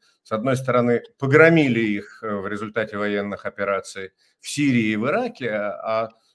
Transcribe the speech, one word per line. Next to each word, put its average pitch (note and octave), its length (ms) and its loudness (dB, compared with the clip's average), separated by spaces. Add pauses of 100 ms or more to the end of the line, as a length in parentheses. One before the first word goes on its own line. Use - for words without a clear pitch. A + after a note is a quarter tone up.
(240)
с - 100 -10
одной B2 240 0
стороны, A#2+ 440 2 (180)
погромили D3 600 6
их, G#2 420 -4
э, G#2+ 140 -6
в G2 140 -6
результате G#2+ 480 -6
военных G2+ 480 -4
операций G2 680 -6 (300)
в - 80 -14
Сирии A#2+ 420 2
и G#2+ 60 -2
в A2 100 -2
Ираке, G3 440 -4
а, G#2+ 520 -4
а A2+ 60 -8 (260)